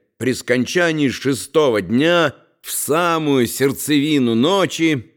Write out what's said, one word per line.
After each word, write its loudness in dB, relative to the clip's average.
при -2
скончании 0
шестого 0
дня, 0
в -14
самую 0
сердцевину 0
ночи 0